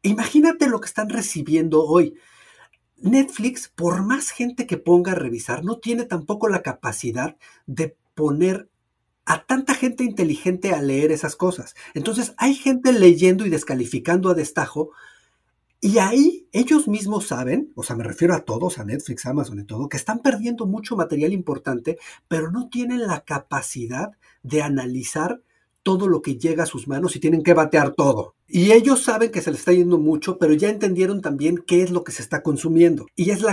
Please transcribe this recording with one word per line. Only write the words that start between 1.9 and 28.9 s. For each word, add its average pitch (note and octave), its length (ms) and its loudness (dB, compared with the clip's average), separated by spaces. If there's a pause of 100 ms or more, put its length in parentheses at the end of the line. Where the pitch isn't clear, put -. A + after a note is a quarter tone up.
Netflix, B3 760 0
por E3+ 280 -2
más B3+ 280 -2
gente A#3+ 360 -6
que F3 100 -6
ponga F3 360 4
a - 20 -2
revisar, B2 500 -6
no A3+ 140 -6
tiene A#3 260 -4
tampoco G#3 460 -6
la F#3+ 100 0
capacidad B2+ 760 -8 (280)
de D3+ 320 -6 (180)
poner D#3+ 540 -2 (560)
a - 220 -4
tanta C4 280 0
gente B3+ 300 -2
inteligente F#3 680 -2
a D3+ 100 -2
leer C#3 280 2
esas D3+ 260 -4
cosas. - 380 -4 (200)
Entonces, A3+ 420 -4
hay C4+ 180 2
gente C4 380 2
leyendo F#3 540 6
y - 20 0
descalificando D3 800 -2
a F3+ 60 2
destajo, D3+ 560 -4 (920)
y G#3 160 2
ahí B3 560 4
ellos B3+ 360 2
mismos G#3 400 -4
saben, C3 480 -4
o A#2 60 -10
sea, A#2+ 140 -6
me A#2 80 -6
refiero E3 300 0
a D#3+ 100 -4
todos, A#2 340 -4
a A2 60 -10
Netflix, A#2 400 -8
Amazon B2+ 360 -4
y G2+ 40 -12
todo, A2+ 240 -8
que C#3 80 -8
están A3 220 -6
perdiendo A#3 480 -2
mucho G#3 300 -6
material D#3+ 360 -2
importante, D#3 680 -6 (300)
pero D#3+ 220 -4
no B3 180 -6
tienen A#3+ 380 -4
la E3 180 -6
capacidad C3+ 880 -8 (320)
de D3 180 -2
analizar C#3 800 -4 (420)
todo F#3+ 260 0
lo F3 140 2
que C3+ 140 -6
llega D#3+ 280 -2
a - 20 -2
sus C3+ 220 -12
manos D3 280 -4
y C3+ 40 -12
tienen D#3+ 220 2
que E3+ 120 6
batear D#3 380 4
todo. C3+ 420 0 (120)
Y F#3+ 260 4
ellos A#3+ 300 6